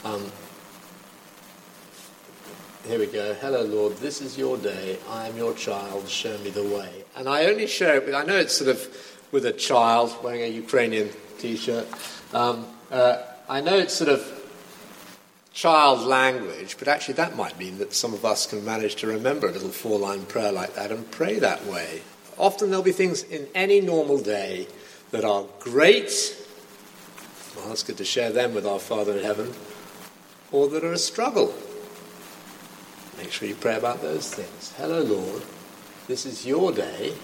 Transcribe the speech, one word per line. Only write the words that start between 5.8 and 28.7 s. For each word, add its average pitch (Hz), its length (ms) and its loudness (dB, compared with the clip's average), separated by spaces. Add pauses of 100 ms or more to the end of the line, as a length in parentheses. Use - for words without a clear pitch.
Show 110 300 -4
me 101 100 -6
the 101 140 -2
way." 101 420 -4 (100)
And 131 140 -6
I 151 160 4
only 208 220 2
share 165 280 4
it 135 100 2
with, 139 80 -2
I 143 120 0
know 190 100 2
it's 180 180 4
sort 131 160 2
of - 160 2 (460)
with 135 140 2
a 113 80 2
child 117 680 6
wearing 120 200 -4
a 117 60 -2
Ukrainian 113 640 2 (280)
t-shirt. 117 500 -2 (460)
Um, 120 320 2 (260)
uh, 123 300 6 (260)
I 135 140 -2
know 175 160 6
it's 175 160 4
sort 151 160 2
of 135 180 4 (1300)
child 147 520 8
language, 127 720 2
but - 120 -2
actually 147 240 2
that 165 240 -2
might 92 200 -4
mean 92 200 -10
that 101 160 -4
some 113 200 -2
of 104 120 -4
us 107 200 2
can 104 200 -6
manage 110 320 -2
to 110 100 -4
remember 113 400 2
a - 40 2
little 95 180 -4
four-line 101 560 -2
prayer 107 260 0
like 92 240 -4
that 101 160 -6
and 113 200 -8
pray 196 280 -2
that 101 260 2
way. 85 360 -8 (360)
Often 196 340 2
there'll 190 120 2
be 185 80 6
things 180 320 0
in 147 320 -8
any 196 240 6
normal 160 380 2
day 98 500 -2 (440)
that 110 120 -2
are 101 220 2 (140)
great. - 760 4 (1200)
Well, 107 160 -10
it's 110 120 -4
good 107 140 -8
to 101 60 -6
share 117 280 0
them 120 220 2
with 104 120 -2
our 101 140 0